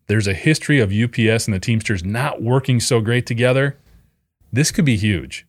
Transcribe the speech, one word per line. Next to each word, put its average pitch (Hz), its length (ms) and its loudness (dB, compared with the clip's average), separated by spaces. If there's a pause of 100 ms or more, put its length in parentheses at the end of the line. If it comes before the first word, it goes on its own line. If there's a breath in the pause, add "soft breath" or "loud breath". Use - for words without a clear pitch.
There's 104 200 0
a 98 80 0
history 151 460 0
of 101 100 0
U 110 160 0
P 117 220 0
S 113 180 0
and 107 80 -2
the 92 60 -4
Teamsters 107 440 -2
not 120 380 -4
working 123 380 0
so 117 200 0
great 117 260 0
together. 127 500 0 (760)
This 131 200 0
could 170 160 0
be 120 100 4
huge. 95 520 -2